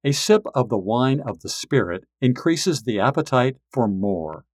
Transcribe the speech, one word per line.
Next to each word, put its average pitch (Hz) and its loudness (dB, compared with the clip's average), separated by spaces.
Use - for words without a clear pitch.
A 143 2
sip 214 2
of 127 2
the 113 0
wine 123 0
of 95 -10
the - -12
Spirit 92 -2
increases 139 0
the 110 -2
appetite 131 0
for 120 0
more. 92 -4